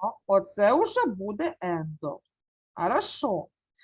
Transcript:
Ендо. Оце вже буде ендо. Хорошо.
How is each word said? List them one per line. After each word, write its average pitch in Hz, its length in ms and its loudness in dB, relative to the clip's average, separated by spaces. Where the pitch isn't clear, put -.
Ендо. 220 140 -4
Оце 202 560 4
вже 466 240 0
буде 208 540 -4
ендо. 160 600 -4
Хорошо. 214 760 -2